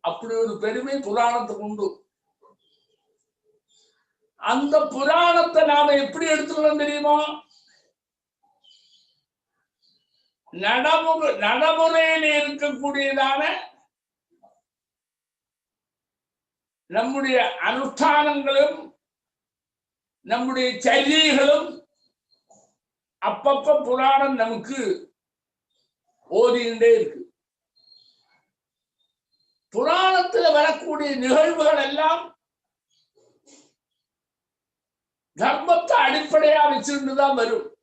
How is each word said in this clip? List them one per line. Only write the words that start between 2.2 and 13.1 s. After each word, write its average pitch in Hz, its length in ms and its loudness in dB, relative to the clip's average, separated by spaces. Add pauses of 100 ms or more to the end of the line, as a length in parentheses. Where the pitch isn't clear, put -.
அந்த 277 340 -2 (180)
புராணத்தை 339 680 2 (120)
நாம 294 200 4 (100)
எப்படி 330 300 -6
எடுத்துக்கணும் 302 500 0
தெரியுமோ? 294 340 0 (3250)
நடைமுறை, 302 760 0 (160)
நடைமுறையில 320 800 2 (160)
இருக்கக்கூடியதான 277 1000 -4 (3500)